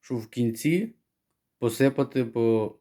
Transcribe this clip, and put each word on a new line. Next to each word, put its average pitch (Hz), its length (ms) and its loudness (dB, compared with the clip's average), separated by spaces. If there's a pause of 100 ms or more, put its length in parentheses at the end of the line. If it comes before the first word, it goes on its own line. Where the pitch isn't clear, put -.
щоб 127 180 -8
в 113 100 -12
кінці 151 640 -2 (640)
посипати 131 640 0
по 113 560 0